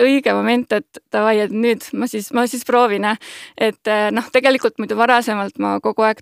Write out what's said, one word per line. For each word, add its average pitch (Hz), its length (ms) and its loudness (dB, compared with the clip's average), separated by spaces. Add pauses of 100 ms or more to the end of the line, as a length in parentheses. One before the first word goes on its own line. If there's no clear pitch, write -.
õige 262 340 2
moment, 226 380 0
et 208 140 -2 (260)
davai, 214 280 2
et 208 100 -2
nüüd 226 320 0 (120)
ma 220 120 -4
siis, 214 260 -8
ma 247 140 0
siis 240 180 -8
proovin. 226 400 2 (540)
Et, 214 300 -2
äh, 214 220 0
noh, 220 220 -2
tegelikult 254 460 2
muidu 214 180 -6
varasemalt 226 640 0
ma 202 220 -2
kogu 220 220 -2
aeg 220 200 0